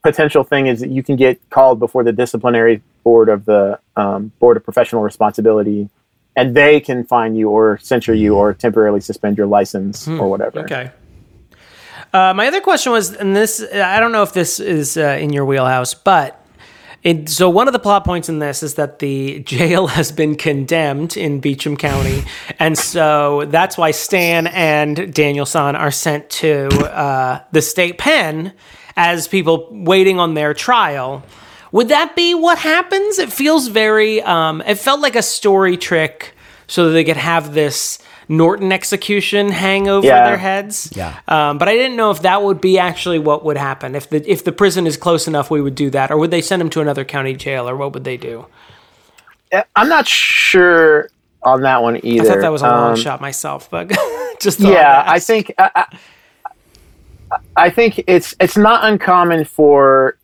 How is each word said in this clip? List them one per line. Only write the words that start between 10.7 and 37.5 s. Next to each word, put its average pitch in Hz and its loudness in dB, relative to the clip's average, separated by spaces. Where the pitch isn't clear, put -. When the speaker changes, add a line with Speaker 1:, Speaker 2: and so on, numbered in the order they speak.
Speaker 2:
Uh, 185 4
my 208 0
other 370 -2
question 330 0
was, 202 -2
and 196 -2
this, 220 -2
I 196 0
don't 233 0
know 214 2
if 202 -2
this 170 -2
is, 160 -4
uh, 143 0
in 147 -4
your 143 -2
wheelhouse, 131 0
but 160 0
it, 160 0
so 175 0
one 202 2
of 262 -2
the 240 -4
plot 202 0
points 175 -4
in 156 -6
this 143 -6
is 143 -8
that 147 -6
the 139 -6
<laughs> 127 -14
jail 170 0
has 151 -2
been 151 0
condemned 147 -4
in 147 -4
Beecham 143 -4
County, 139 -2
Speaker 1:
<laughs> - -16
Speaker 2:
and 160 0
so 147 0
that's 165 0
why 160 2
Stan 170 -2
and 156 -2
Daniel 143 0
San 143 -2
are 147 -2
sent 147 -6
to, 143 -2
uh, 131 -4
the 156 2
state 175 -2
pen 185 -2
as 175 0
people 165 0
waiting 190 2
on 165 0
their 151 -2
trial. 143 -2
Would 220 2
that 320 0
be 349 2
what 339 2
happens? 370 -2
It 247 -4
feels 285 0
very, 214 2
um, 160 -2
it 208 0
felt 269 -2
like 285 -2
a 233 2
story 190 0
trick - -4
so 175 0
that 160 4
they 165 2
could 156 -2
have 151 -2